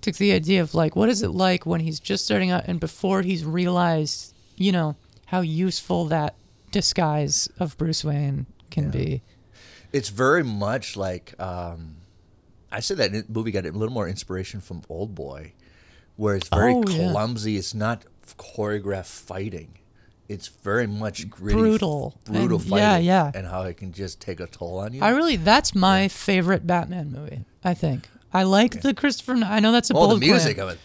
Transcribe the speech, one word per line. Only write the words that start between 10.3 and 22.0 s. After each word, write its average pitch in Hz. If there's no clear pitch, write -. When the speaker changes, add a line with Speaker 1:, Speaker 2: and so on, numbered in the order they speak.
Speaker 2:
much 107
like, 95
um, 85
I 107
said 190
that 104
movie 110
got 95
a 76
little 110
more 104
inspiration 95
from 87
Old 95
Boy, 71
where 104
it's 92
very 90
Speaker 1:
Oh, 247
yeah. 160
Speaker 2:
clumsy. 107
It's 92
not 110
choreographed 101
fighting. 95
It's 101
very 110
much 104
gritty, 107
Speaker 1:
Brutal. 202